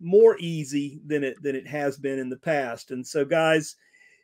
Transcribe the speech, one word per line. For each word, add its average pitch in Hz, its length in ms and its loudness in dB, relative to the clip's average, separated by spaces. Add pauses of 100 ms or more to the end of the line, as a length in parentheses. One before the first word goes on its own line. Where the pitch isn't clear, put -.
more 208 380 6
easy 143 640 -6
than 147 180 -2
it, 131 200 -6
than 139 120 -4
it 131 120 -10
has 143 300 -4
been 139 200 -4
in 131 120 -6
the 127 80 -10
past. 131 520 -4
And 127 160 -10
so, 147 180 -2
guys, 160 520 2 (480)